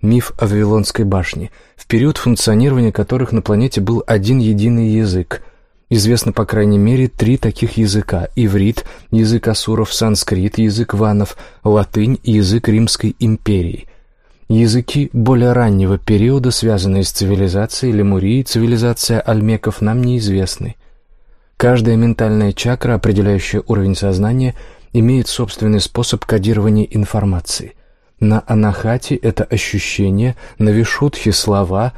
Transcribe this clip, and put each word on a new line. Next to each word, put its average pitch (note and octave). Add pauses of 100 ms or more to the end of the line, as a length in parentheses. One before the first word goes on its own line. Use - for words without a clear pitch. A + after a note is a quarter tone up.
миф A#2
о A2
Вавилонской G#2
башне. F#2+ (260)
В -
период C3
функционирования A#2+
которых B2
на A2+
планете A2
был A2
один A2+
единый A2+
язык. G2+ (480)
Известно, A2+
по G#2+
крайней G#2
мере, B2+
три B2
таких -
языка: G2+
иврит, G#2 (240)
язык A2+
асуров, A2
санскрит, G#2
язык A2
ванов, G#2 (280)
латынь G#2+
и -
язык G#2
Римской A2
империи. G#2 (640)
Языки A#2
более B2
раннего G2+
периода, B2
связанные G2
с F2+
цивилизацией G2+
Лемурии, G2+
цивилизация A#2
альмеков, A2
нам A2
неизвестны. A2+ (800)
Каждая A#2+
ментальная A2
чакра, B2
определяющая G2+
уровень G2
сознания, G#2+ (400)
имеет A#2+
собственный G#2+
способ -
кодирования G#2+
информации. G2+ (460)
На G#2+
анахате – A2
это -
ощущение, G2+ (240)
на G#2+
вишудхе A2+
слова, G2+